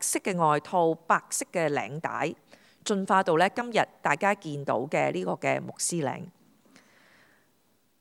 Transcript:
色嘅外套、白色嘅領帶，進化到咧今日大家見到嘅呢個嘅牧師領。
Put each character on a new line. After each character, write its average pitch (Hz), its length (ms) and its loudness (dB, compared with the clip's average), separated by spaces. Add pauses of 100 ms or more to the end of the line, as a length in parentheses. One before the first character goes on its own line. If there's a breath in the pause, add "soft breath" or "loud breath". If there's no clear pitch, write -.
色 - 180 -2
嘅 190 180 -4
外 151 220 4
套、 165 340 2
白 180 260 0 (120)
色 - 200 -4
嘅 170 200 0
領 131 280 -4
帶， 123 360 -4 (480 soft breath)
進 196 240 0
化 190 160 4
到 165 140 2
咧 185 180 4
今 240 160 -4
日 196 100 4 (220)
大 151 120 2
家 202 200 2
見 143 280 -8
到 120 180 0
嘅 143 300 0
呢 185 120 -4
個 180 80 -2
嘅 139 280 -2
牧 - 200 -10
師 165 260 -2
領。 - 200 -6 (1800 soft breath)